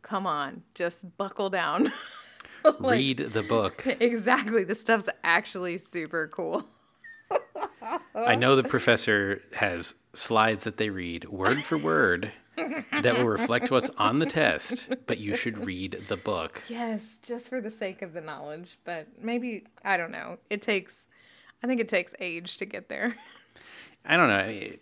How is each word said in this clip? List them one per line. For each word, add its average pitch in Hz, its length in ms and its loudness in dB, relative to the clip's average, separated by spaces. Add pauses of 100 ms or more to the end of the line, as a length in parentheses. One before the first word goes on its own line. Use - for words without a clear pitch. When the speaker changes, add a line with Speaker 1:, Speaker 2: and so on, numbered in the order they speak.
Speaker 1:
"Come 196 240 -4
on, 147 360 -4 (120)
just 175 420 -6
buckle 196 340 -2
down." 180 480 0
<laughs> - 40 -14 (760)
Like, 247 180 4
Speaker 2:
Read 135 200 2
the 110 260 -2
book. 107 420 2
Speaker 1:
<laughs> 262 140 0
Exactly. 226 640 2
The 185 100 -2
stuff's 220 340 2 (140)
actually 175 560 0
super 160 480 -6
cool. 165 380 -4 (680)
<laughs> - 840 -6
Speaker 2:
I 226 200 4
know 135 220 6
the 131 80 4
professor 104 760 2 (120)
has 87 400 -2 (180)
slides 110 520 2
that 107 120 -4
they 107 140 0
read 87 360 -6
word 107 360 0
for 160 160 0
word 110 540 4 (240)
that 294 600 0
will 120 120 4
reflect 117 420 0
what's 127 260 2
on 107 220 4
the 156 80 2
test, 143 680 0 (140)
but - 120 -2
you 104 180 -2
should 110 300 -4
read 95 420 -6
the 101 80 -2
book. 90 500 -4
Speaker 1:
Yes, 226 580 -8
just 240 240 -10
for 254 120 -4
the 220 100 -8
sake 196 320 -8
of 175 100 -10
the 170 80 -10
knowledge. 156 640 -12
But 165 220 -8 (160)
maybe, 233 420 -4 (200)
I 196 120 2
don't 170 140 -4
know. - 280 -10 (120)
It 208 100 -2
takes, - 460 -4 (560)
I 240 60 -2
think 254 120 2
it 226 80 0
takes 180 300 0
age 175 380 -8
to 196 100 -6
get - 220 -12
there. 226 260 -4 (460)
<laughs> - 440 -20
Speaker 2:
I 156 120 4
don't 165 120 8
know. 101 420 2 (120)